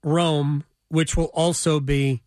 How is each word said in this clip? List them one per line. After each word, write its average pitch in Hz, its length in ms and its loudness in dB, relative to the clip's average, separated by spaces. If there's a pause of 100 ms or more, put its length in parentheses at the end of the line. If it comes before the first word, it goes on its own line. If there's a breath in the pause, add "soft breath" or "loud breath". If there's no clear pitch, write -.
Rome, 151 600 0 (240)
which 160 280 0
will 165 100 0
also 160 520 0
be 135 480 0